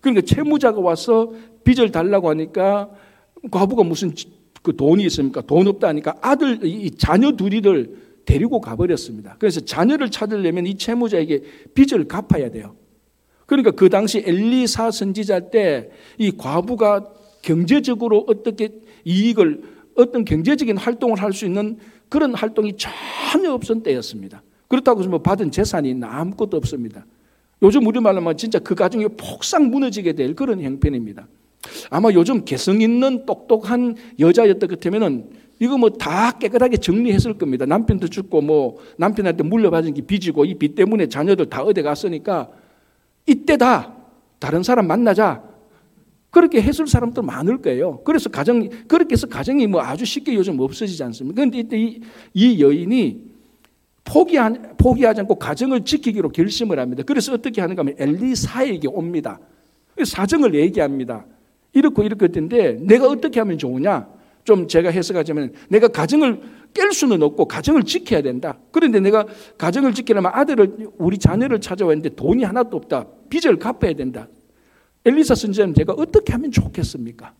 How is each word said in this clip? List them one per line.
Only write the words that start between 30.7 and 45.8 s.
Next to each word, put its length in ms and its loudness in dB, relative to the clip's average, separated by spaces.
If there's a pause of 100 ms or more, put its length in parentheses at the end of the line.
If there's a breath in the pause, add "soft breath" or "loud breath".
아마 220 2
요즘 320 4
개성 380 0
있는 440 0
똑똑한 680 -2 (240 loud breath)
여자였다 480 6
같으면은 640 -4 (300 loud breath)
이거 180 0
뭐 140 6
다 400 -2
깨끗하게 460 2
정리했을 600 2
겁니다. 280 -2
남편도 440 0
죽고 320 0
뭐 360 0 (200 loud breath)
남편한테 460 0
물려받은 500 2
게 80 -6
빚이고 440 0
이 100 -6
빚 200 -2
때문에 320 2
자녀들 380 0
다 180 -6
어디 180 0
갔으니까 680 -4 (800 soft breath)
"이때다. 680 2 (440)
다른 240 -4
사람 240 2
만나자." 560 0 (880 soft breath)